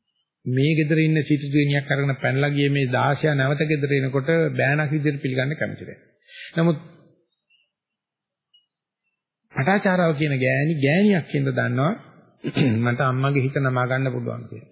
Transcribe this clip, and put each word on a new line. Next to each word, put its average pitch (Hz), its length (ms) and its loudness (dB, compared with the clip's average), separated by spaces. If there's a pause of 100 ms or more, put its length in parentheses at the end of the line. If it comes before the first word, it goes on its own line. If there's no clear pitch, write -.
(460)
මේ 131 280 2
ගෙදර 156 240 2
ඉන්න 156 220 4
සිටු 143 300 0
දිනියක් 143 400 2
අරගෙන 139 260 0
පැනලා 135 340 0
ගියේ 143 200 2
මේ 139 180 0
දාසයා 135 480 0
නැවත 139 260 0
ගෙදර 147 300 0
එනකොට 135 380 0 (240)
බෑනක් 135 380 0
විදිහට 147 300 -2
පිළිගන්න 135 320 -2
කැමති 104 300 -8
නැහැ. - 160 -16 (540)
නමුත් 165 240 2 (2750)
පටාචාරාව 180 600 2
කියන 147 220 -2
ගෑණි 131 400 0
ගෑණියක් 160 520 2
කියන 143 180 -2
දන්නවා, 123 480 0 (440)
<clears throat> 113 440 0
මට 120 200 0
අම්මගේ 135 420 0
හිත 139 140 -2
නමා 127 300 0
ගන්න 131 240 -2
පුළුවන් 120 340 -6
කියලා. - 260 -18